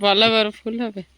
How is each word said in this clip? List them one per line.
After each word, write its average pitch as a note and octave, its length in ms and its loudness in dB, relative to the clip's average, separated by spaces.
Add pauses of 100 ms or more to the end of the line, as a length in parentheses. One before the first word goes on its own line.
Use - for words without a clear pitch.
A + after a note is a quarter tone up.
ফল G3+ 240 2
হবে, A3+ 180 2
ওর G#3+ 80 0
ফুল A3 340 -10
হবে। G3 180 -10 (160)